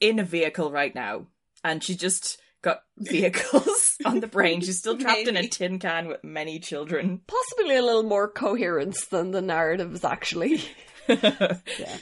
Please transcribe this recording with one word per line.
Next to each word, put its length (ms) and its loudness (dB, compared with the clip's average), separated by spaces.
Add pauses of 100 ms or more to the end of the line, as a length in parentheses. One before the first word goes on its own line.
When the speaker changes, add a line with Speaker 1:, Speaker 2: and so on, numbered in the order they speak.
Speaker 1:
in 200 4
a 40 0
vehicle 460 0
right 240 -2
now 320 -6 (380)
and 180 -2
she 140 -4
just 440 -2 (220)
got 280 -2
<laughs> 60 -20
vehicles 1080 2
on 160 0
the 80 -6
brain? 320 2
She's 180 -4
still 180 -4
trapped 300 0
in 40 0
a 100 0
Speaker 2:
Maybe. 80 -2
Speaker 1:
tin 320 -4
can 260 -2
with 160 -8
many 380 -8
children." 680 -4
Speaker 3:
Possibly 500 0
a 60 4
little 220 4
more 240 2
coherence 800 0
than 260 0
the 100 0
narrative 500 0
is 120 -8
actually. 640 0
<laughs> 40 -16 (180)
Speaker 1:
<laughs> 180 -20
Yeah. 480 4 (220)
Speaker 3:
Yeah. 240 -10